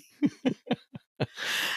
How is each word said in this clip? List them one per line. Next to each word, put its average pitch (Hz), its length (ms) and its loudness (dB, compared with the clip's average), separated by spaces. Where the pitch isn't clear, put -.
<laughs> - 1080 -2